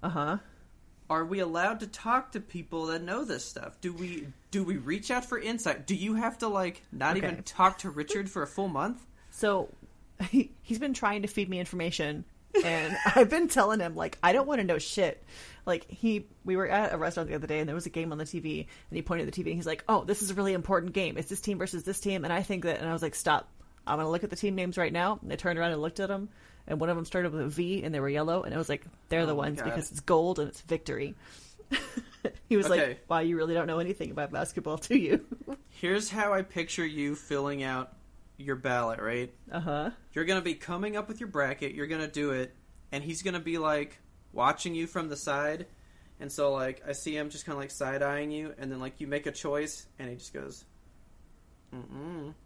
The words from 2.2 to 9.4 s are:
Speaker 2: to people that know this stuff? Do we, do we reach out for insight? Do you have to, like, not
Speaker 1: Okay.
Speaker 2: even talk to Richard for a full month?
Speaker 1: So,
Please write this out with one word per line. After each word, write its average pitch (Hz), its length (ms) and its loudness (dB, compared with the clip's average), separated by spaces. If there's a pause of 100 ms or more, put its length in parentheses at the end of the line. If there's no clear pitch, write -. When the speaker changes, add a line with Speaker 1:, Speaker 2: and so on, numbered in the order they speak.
Speaker 2:
to 208 80 -6
people 165 460 -6
that 165 160 -2
know 185 220 -2
this 156 200 -4
stuff? - 360 -10
Do 175 120 -4
we, 170 360 -6 (220)
do 196 140 0
we 180 120 0
reach 143 340 -4
out 240 140 0
for 214 140 -2
insight? 220 480 -2
Do 196 80 2
you 202 200 0
have 226 240 0
to, 226 100 0
like, 190 340 0 (100)
not 147 240 2
Speaker 1:
Okay. 190 100 0
Speaker 2:
even - 160 -4
talk 190 360 4
to 190 120 -6
Richard 190 400 -2
for 175 120 -2
a 143 40 -2
full 196 220 -2
month? 180 360 -2 (260)
Speaker 1:
So, 202 380 2 (300)